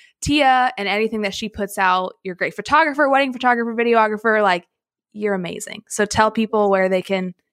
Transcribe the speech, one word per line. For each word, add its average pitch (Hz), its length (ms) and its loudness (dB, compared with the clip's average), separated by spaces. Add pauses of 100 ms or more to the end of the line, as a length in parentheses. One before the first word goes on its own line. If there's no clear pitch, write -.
(200)
Tia 262 580 2
and 202 100 -6
anything 214 340 -2
that 196 120 -4
she 220 140 -8
puts 208 300 -8
out. 185 440 0
You're 185 120 -8
a 175 40 -16
great 170 160 -4
photographer, 294 540 0
wedding 269 240 2
photographer, 240 420 0
videographer. 220 680 2
Like, 180 240 0 (480)
you're 208 200 -4
amazing. - 540 -10
So - 180 -2
tell 220 240 2
people 214 400 0
where 190 180 2
they 185 140 0
can 185 320 -4 (180)